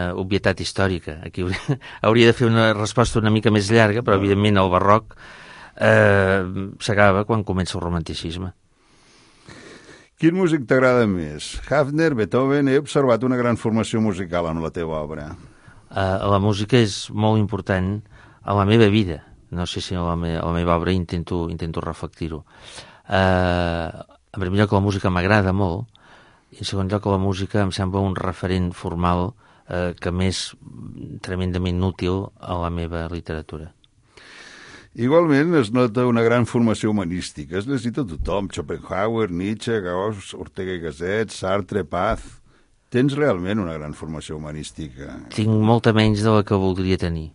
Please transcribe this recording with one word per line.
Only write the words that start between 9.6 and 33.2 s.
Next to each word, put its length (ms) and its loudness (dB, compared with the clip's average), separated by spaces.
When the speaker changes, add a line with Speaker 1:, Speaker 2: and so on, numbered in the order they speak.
Speaker 2:
Quin 160 4
músic 320 2
t'agrada 400 4
més? 460 -4
Hafner, 480 2
Beethoven... 500 2
He 140 4
observat 420 2
una 160 2
gran 160 2
formació 480 0
musical 460 -2
en 100 -4
la 100 -4
teva 300 -4
obra. 300 -10
Speaker 1:
Eh, 280 0
la 80 4
música 340 0
és 340 0
molt 300 2
important 600 -2
a 120 -4
la 140 4
meva 240 6
vida. 300 0
No 160 -4
sé 140 -8
si 160 -8
a 80 -4
la 120 -2
me-, 200 -4
a 80 -4
la 80 -2
meva 240 0
obra 160 0
intento, 560 -4
intento 320 -6
reflectir-ho. 640 -10
Eh, 800 2
en 140 -12
primer 160 0
lloc, 160 4
la 80 4
música 260 0
m'agrada 460 2
molt, 320 -2
i 80 -18
en 80 -8
segon 220 -4
lloc, 160 -2
la 120 2
música 440 -2
em 100 -2
sembla 320 -2
un 100 -2
referent 600 -2
formal, 560 -2
eh, 300 -4
que 140 -6
m'és 380 -2
tremendament 600 -2
útil 440 -2
a 220 -6
la 100 -4
meva 380 -6
literatura. 640 -10